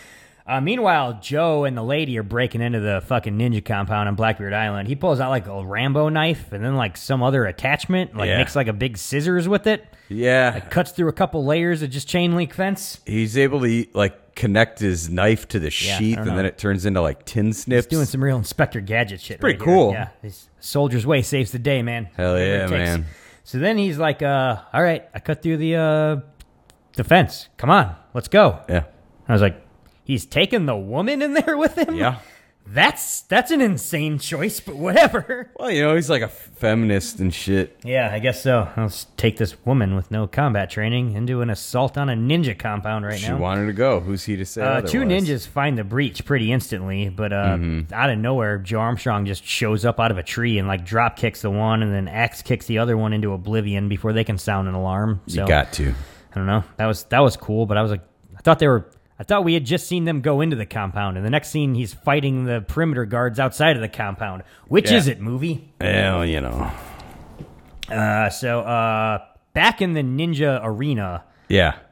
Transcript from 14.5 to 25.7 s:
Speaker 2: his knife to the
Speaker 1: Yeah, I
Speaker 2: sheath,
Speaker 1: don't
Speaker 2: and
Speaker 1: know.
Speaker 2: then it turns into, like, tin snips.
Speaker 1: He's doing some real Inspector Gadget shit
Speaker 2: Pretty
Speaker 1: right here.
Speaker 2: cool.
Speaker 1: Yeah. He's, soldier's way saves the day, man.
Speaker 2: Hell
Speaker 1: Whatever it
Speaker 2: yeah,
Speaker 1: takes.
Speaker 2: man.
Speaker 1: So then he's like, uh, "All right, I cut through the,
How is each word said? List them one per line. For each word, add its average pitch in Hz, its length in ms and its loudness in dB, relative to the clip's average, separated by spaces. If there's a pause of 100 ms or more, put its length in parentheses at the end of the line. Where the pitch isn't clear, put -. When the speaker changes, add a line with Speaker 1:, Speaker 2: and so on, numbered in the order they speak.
Speaker 2:
his 87 300 -2
knife 104 380 2
to 104 120 -2
the 78 60 -4
Speaker 1:
Yeah, 98 280 -2
I 92 40 -4
Speaker 2:
sheath, 110 180 0
Speaker 1:
don't 110 60 -6
Speaker 2:
and 104 80 -2
Speaker 1:
know. 92 80 -2
Speaker 2:
then 95 80 0
it - 120 -6
turns 98 260 -2
into, 95 180 2
like, 73 240 -2
tin 107 260 0
snips. 123 340 2
Speaker 1:
He's - 40 -8
doing 156 160 2
some 131 180 -2
real 131 140 2
Inspector 117 420 0
Gadget 101 400 -2
shit - 180 -12
Speaker 2:
Pretty 143 200 0
Speaker 1:
right 107 100 -8
here. 175 80 8
Speaker 2:
cool. 117 160 6
Speaker 1:
Yeah. 104 160 -6 (140)
He's, - 260 -16 (100)
soldier's 123 480 -2
way 143 160 4
saves 131 300 -2
the 123 80 -6
day, 135 220 0
man. 117 340 -4
Speaker 2:
Hell 90 160 0
Speaker 1:
Whatever 90 120 2
it 98 120 2
Speaker 2:
yeah, 95 100 0 (120)
Speaker 1:
takes. 87 120 0
Speaker 2:
man. 82 140 0 (400)
Speaker 1:
So - 140 -8
then 208 200 2
he's 185 200 -2
like, 151 240 0
uh, 131 340 0 (160)
"All 151 100 2
right, 165 220 2 (100)
I 107 60 -10
cut - 220 -6
through 160 160 0
the, 160 180 0